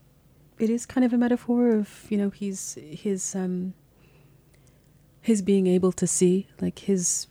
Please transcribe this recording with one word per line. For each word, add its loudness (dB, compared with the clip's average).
it 0
is -2
kind 0
of 2
a 0
metaphor 2
of, -4
you 0
know, 0
he's, -10
his, -6
um, -4
his 2
being 2
able 4
to -2
see, 2
like, -6
his -2